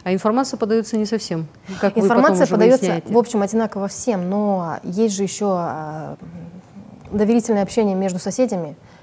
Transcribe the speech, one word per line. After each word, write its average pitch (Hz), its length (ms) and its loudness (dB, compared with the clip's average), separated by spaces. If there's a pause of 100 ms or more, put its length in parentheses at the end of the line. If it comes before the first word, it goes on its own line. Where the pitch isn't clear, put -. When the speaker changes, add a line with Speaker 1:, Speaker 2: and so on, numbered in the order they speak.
Speaker 1:
А 185 80 -2
информация 220 460 0
подается 220 400 0
не 214 80 0
совсем, 185 420 -4 (320)
как 202 160 0
вы 226 60 2
потом 214 160 4
Speaker 2:
Информация 196 260 6
Speaker 1:
уже - 120 2
Speaker 2:
подается, 247 260 6
Speaker 1:
выясняете. 175 320 -2
Speaker 2:
в 220 40 4
общем, 233 260 2
одинаково 208 440 -2
всем, 185 420 -4
но 190 540 -2
есть 202 320 0
же 196 80 -2
еще, 196 280 -2
а, 156 640 -4 (960)
доверительное 214 520 2
общение 196 320 0
между 185 240 -2
соседями 185 560 -2 (280)